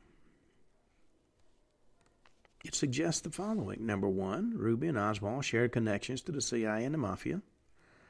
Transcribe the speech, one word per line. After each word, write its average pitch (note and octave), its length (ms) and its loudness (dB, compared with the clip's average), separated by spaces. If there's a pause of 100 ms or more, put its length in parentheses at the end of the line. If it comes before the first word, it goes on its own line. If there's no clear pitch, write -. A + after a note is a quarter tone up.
(2750)
it - 120 -8
suggests D3+ 460 0
the D#3+ 100 -6
following. E3+ 540 -4
Number G2+ 220 2
one, G2 480 0
Ruby A#2 320 2
and C#3+ 100 2
Oswald G#2+ 460 0
shared A#2 280 4
connections A2+ 500 0
to - 100 -6
the C#3+ 100 -2
C A#2 240 0
I G#2+ 160 0
A - 20 -2
and C#3 100 -2
the D#3+ 60 0
mafia. C3 420 -2 (680)